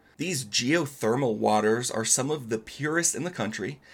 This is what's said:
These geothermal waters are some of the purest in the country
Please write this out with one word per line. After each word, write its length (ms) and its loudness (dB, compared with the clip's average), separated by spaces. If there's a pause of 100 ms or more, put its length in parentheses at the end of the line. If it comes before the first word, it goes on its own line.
(160)
These 280 -4
geothermal 920 0
waters 540 2
are 140 -2
some 260 2
of 180 -4
the 100 0
purest 580 -2
in 80 -4
the 60 -2
country 500 -4 (140)